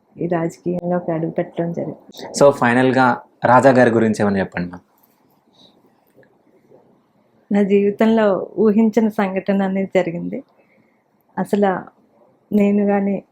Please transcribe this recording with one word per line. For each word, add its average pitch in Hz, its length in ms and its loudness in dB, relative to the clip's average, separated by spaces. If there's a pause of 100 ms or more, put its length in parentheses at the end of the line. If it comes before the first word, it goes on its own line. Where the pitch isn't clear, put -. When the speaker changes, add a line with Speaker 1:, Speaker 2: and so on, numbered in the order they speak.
(220)
Speaker 1:
ఈ 165 40 -2
రాజకీయంలోకి 175 920 -6
అడుగు 165 140 -6
పెట్టడం 170 480 -6
జరిగింది. - 480 -12 (120)
Speaker 2:
So 143 120 6 (120)
ఫైనల్గా 127 440 2 (380)
రాజా 123 340 6
గారి 120 200 6
గురించి 110 240 0
ఏమైనా 101 160 0
చెప్పండి 90 300 -6
మ్యామ్. 90 160 -18 (2750)
Speaker 1:
నా 202 80 2
జీవితంలో 202 640 2 (320)
ఊహించిన 220 500 2
సంఘటన 196 540 -2
అనేది 190 360 -4
జరిగింది. 175 400 -4 (1000)
అసలు 202 320 0 (840)
నేను 202 320 2
కానీ 202 300 0 (160)